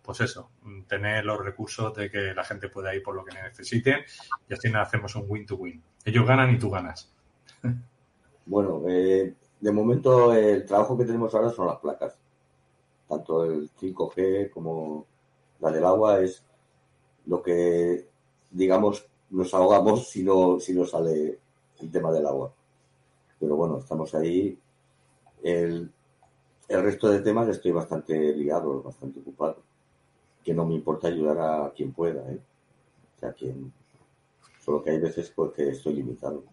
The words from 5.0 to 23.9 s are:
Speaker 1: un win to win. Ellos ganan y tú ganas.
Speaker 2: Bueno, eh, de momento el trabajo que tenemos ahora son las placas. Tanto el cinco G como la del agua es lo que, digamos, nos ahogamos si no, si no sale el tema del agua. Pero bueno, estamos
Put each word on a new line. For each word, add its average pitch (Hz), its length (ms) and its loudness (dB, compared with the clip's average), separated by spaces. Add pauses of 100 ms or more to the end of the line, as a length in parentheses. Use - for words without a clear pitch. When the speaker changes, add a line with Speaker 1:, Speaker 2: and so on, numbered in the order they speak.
Speaker 1:
un 101 100 -8
win 104 180 -6
to 98 120 -8
win. 87 260 -12 (220)
Ellos 117 200 4
ganan 127 300 6
y 120 60 0
tú 107 100 -2
ganas. 90 420 -8 (1300)
Speaker 2:
Bueno, 92 440 0
eh, 92 460 4 (260)
de 104 120 0
momento 120 600 6
el 104 320 6
trabajo 107 320 4
que 120 80 2
tenemos 113 300 -2
ahora 110 160 4
son 98 160 -2
las 85 120 -2
placas. 71 380 -6 (920)
Tanto 80 360 -2
el 78 320 -4
cinco 92 380 -4
G 95 360 0
como 80 540 -8 (540)
la 78 140 0
del 80 120 0
agua 101 360 6
es 92 240 -4 (840)
lo 85 160 -2
que, 87 640 2 (460)
digamos, 95 520 2 (260)
nos 90 220 -2
ahogamos 101 560 4
si 98 140 -6
no, 92 380 4
si 92 120 -6
no 90 120 2
sale 80 560 -2 (400)
el 80 100 -14
tema 82 220 0
del 78 120 2
agua. 69 300 -4 (880)
Pero 73 160 0
bueno, 80 220 0
estamos 78 360 -8